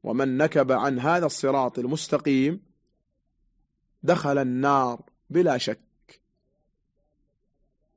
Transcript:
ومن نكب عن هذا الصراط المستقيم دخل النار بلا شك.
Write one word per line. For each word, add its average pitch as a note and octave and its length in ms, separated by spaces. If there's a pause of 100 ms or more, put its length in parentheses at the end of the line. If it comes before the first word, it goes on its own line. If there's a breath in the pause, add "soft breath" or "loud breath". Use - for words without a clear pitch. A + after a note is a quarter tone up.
ومن B2+ 340
نكب D3 340
عن B2+ 280
هذا E3 260
الصراط C3+ 540
المستقيم C#3+ 840 (1400)
دخل D3 340
النار C3 640 (280)
بلا D#3 280
شك. - 220 (2250)